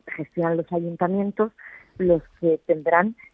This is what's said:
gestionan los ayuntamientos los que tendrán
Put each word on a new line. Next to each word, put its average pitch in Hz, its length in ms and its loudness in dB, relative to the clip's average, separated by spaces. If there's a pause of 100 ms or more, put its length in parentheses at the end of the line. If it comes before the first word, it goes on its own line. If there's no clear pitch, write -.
gestionan 165 500 -4
los 165 160 -6
ayuntamientos 185 800 -2 (460)
los 175 260 2 (180)
que 160 240 2
tendrán 170 520 2 (180)